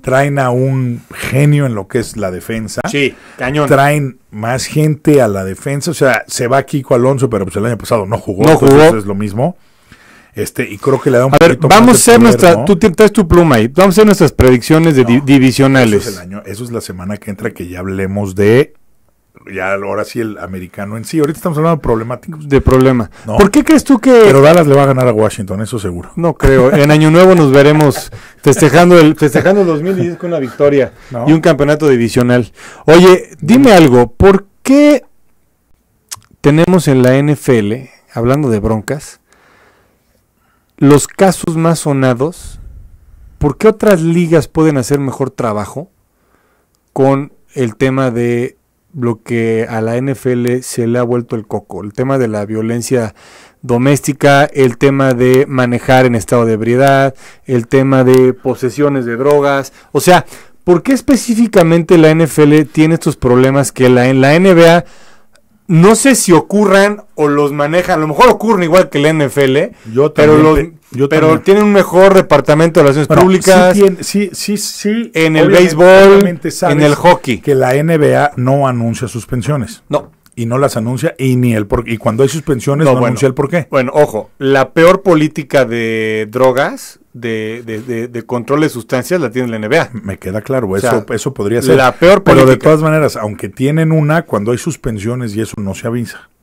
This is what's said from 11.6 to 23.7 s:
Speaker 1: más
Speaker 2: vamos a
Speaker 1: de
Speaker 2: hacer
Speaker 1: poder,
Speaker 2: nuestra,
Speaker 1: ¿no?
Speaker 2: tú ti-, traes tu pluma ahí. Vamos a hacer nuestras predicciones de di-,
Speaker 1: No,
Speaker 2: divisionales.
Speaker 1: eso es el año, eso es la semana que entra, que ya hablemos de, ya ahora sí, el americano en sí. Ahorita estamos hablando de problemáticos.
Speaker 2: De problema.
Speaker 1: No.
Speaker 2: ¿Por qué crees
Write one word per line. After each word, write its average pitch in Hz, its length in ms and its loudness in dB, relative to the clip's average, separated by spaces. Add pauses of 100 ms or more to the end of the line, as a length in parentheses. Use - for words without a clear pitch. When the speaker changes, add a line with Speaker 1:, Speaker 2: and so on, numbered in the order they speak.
Speaker 1:
más 196 100 6
Speaker 2:
vamos 240 100 6
a - 20 6
Speaker 1:
de 220 80 4
Speaker 2:
hacer 240 160 4
Speaker 1:
poder, 233 80 6
Speaker 2:
nuestra, 180 320 4
Speaker 1:
¿no? 220 100 -4
Speaker 2:
tú 196 120 2
ti-, 185 140 0
traes 208 200 4
tu 202 160 0
pluma 165 280 4
ahí. 110 120 2
Vamos 175 260 2
a - 20 0
hacer 214 100 6
nuestras 185 260 4
predicciones 151 640 2
de 131 80 4
di-, 117 140 2
Speaker 1:
No, 143 80 -2
Speaker 2:
divisionales. 131 760 2
Speaker 1:
eso 110 80 -8
es 98 80 -10
el 87 40 -18
año, 95 240 -16
eso 101 180 -14
es 120 80 -14
la 113 100 -8
semana 95 360 -12
que 104 140 -14
entra, 107 200 -10
que 90 160 -14
ya 90 120 -14
hablemos 95 560 -6
de, 107 380 2 (800)
ya 95 200 -6
ahora 101 320 -8
sí, - 160 -10
el 107 160 -8
americano 92 580 -14
en 113 80 -12
sí. 160 160 -6
Ahorita 147 160 -4
estamos 165 220 -8
hablando 165 200 -2
de - 40 -10
problemáticos. 127 680 -8
Speaker 2:
De 139 140 0
problema. 131 500 0 (140)
Speaker 1:
No. 107 100 -8
Speaker 2:
¿Por 190 160 4
qué 294 140 -4
crees 311 180 2